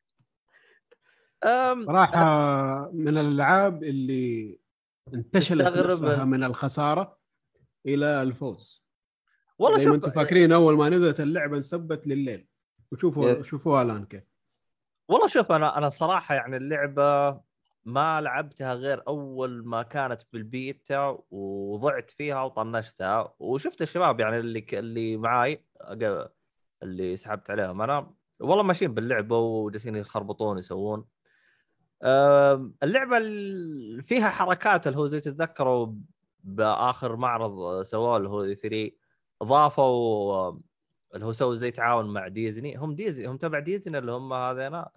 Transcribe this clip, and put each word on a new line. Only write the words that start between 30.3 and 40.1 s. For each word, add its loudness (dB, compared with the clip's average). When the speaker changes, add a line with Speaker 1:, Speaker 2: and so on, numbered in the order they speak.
Speaker 1:
يسوون. -6
أم، 6
اللعبة 2
ال-، -6
فيها 2
حركات 2
اللي -2
هو 2
زي -4
تتذكروا -2
بآخر 0
معرض -4
سووه 0
اللي -2
هو -2
ثري، -6
ضافوا، 2